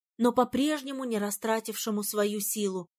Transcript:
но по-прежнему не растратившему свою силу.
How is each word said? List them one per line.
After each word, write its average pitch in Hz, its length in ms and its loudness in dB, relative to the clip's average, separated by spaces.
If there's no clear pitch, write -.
но 233 160 4
по-прежнему 269 680 0
не 226 160 0
растратившему 214 840 -2
свою 208 360 0
силу. 190 480 -2